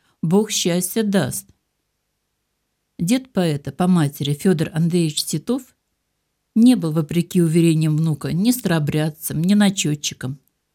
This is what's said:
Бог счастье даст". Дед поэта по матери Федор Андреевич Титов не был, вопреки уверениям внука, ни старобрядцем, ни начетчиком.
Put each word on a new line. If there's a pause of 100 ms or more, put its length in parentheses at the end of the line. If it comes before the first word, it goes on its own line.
(200)
Бог
счастье
даст". (1500)
Дед
поэта
по
матери
Федор
Андреевич
Титов (920)
не
был,
вопреки
уверениям
внука,
ни
старобрядцем,
ни
начетчиком. (360)